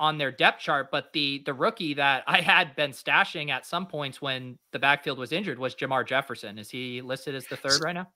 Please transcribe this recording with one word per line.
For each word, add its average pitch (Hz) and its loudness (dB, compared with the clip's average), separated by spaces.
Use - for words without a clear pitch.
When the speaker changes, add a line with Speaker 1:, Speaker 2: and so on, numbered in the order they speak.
Speaker 1:
on 156 2
their 139 -2
depth 175 4
chart, 143 0
but 143 -4
the, 139 -2
the 147 -2
rookie 156 -2
that 139 2
I 180 6
had 170 4
been 147 0
stashing 151 0
at 131 -4
some 180 -4
points 147 -6
when 127 -6
the 139 -6
backfield 139 2
was 123 -6
injured 165 -2
was 127 -4
Jamar 131 0
Jefferson. 117 -4
Is 104 -14
he 127 -8
listed 135 -6
as 131 -10
the 139 -8
third 135 -2
Speaker 2:
S-, 147 2
Speaker 1:
right 170 -2
now? 180 -8